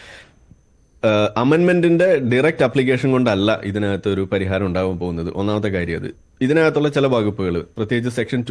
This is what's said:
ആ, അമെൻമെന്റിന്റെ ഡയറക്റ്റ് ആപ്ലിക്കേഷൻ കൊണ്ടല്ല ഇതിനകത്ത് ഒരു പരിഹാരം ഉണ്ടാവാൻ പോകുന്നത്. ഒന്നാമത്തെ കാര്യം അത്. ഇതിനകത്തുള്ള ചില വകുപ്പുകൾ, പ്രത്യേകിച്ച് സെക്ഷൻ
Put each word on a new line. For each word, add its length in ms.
ആ, 320
അമെൻമെന്റിന്റെ 800
ഡയറക്റ്റ് 460
ആപ്ലിക്കേഷൻ 480
കൊണ്ടല്ല 520
ഇതിനകത്ത് 440
ഒരു 240
പരിഹാരം 340
ഉണ്ടാവാൻ 320
പോകുന്നത്. 360
ഒന്നാമത്തെ 340
കാര്യം 320
അത്. 400
ഇതിനകത്തുള്ള 480
ചില 180
വകുപ്പുകൾ, 580
പ്രത്യേകിച്ച് 400
സെക്ഷൻ 340